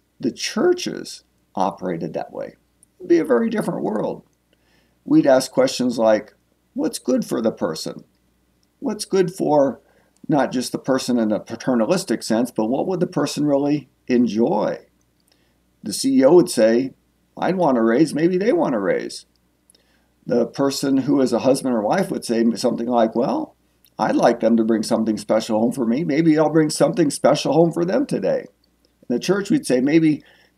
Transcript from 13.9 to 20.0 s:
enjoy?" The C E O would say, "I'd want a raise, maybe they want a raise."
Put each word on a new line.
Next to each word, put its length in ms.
enjoy?" 800
The 100
C 280
E 40
O 120
would 120
say, 460
"I'd 200
want 220
a 40
raise, 320
maybe 240
they 140
want 240
a 20
raise." 480